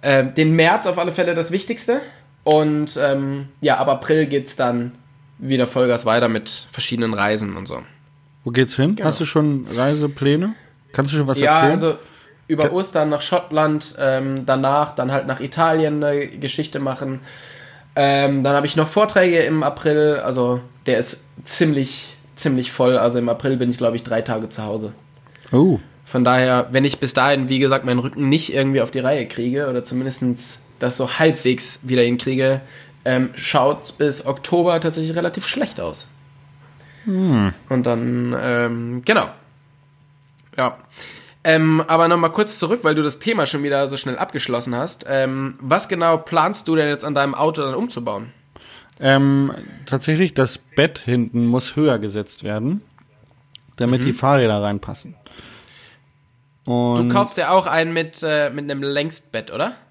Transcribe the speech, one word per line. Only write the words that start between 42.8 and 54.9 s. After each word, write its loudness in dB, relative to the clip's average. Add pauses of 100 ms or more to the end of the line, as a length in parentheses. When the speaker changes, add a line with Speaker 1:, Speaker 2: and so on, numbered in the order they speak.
Speaker 1:
weil 2
du 0
das -2
Thema 0
schon -4
wieder 0
so -6
schnell -6
abgeschlossen -4
hast. -6
Ähm, -2
was 0
genau 2
planst -2
du 2
denn 2
jetzt -4
an -4
deinem 0
Auto -2
dann -4
umzubauen? -8 (680)
Speaker 2:
Ähm, 4 (340)
tatsächlich, 0
das 0
Bett 0
hinten 0
muss 0
höher 2
gesetzt -8
werden, -4 (920)
damit 2
Speaker 1:
Mhm. 0
Speaker 2:
die 0
Fahrräder 2
reinpassen. -6 (1500)